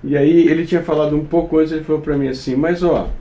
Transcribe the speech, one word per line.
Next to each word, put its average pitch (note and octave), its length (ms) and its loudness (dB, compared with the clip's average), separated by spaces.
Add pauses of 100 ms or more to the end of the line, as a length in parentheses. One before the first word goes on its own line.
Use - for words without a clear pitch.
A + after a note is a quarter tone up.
E C#3+ 140 -2
aí E3 300 4
ele D#3+ 180 0
tinha E3+ 160 0
falado D3+ 340 0
um D3+ 80 -2
pouco D#3+ 360 0
antes, D#3 120 0
ele D#3 120 -6
falou D#3 180 -2
pra D3 160 -2
mim C#3 100 0
assim, C3 280 -4
mas E3+ 260 0
ó E3+ 280 0 (120)